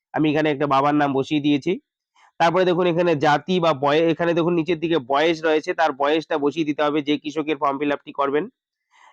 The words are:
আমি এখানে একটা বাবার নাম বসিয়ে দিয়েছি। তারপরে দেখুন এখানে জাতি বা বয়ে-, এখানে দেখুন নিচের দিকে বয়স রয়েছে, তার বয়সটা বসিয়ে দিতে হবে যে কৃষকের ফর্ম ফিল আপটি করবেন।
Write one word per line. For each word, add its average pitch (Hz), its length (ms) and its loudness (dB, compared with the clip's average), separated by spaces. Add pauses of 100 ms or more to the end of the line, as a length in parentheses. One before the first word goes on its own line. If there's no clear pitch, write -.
(140)
আমি 151 180 0
এখানে 156 200 2
একটা 143 160 -2
বাবার 143 280 2
নাম 143 180 0
বসিয়ে 135 280 -2
দিয়েছি। 143 380 0 (580)
তারপরে 170 280 2
দেখুন 180 220 2
এখানে 175 280 2
জাতি 151 440 0
বা 165 140 2
বয়ে-, 147 360 2
এখানে 170 240 0
দেখুন 170 200 0
নিচের 160 260 -2
দিকে 165 180 -2
বয়স 151 460 0
রয়েছে, 160 300 0
তার 165 200 0
বয়সটা 147 440 -2
বসিয়ে 143 280 -2
দিতে 151 180 -2
হবে 147 180 0
যে 147 160 -2
কৃষকের 151 400 -4
ফর্ম 139 220 -2
ফিল 147 120 -2
আপটি 143 200 -8
করবেন। 143 380 -2 (640)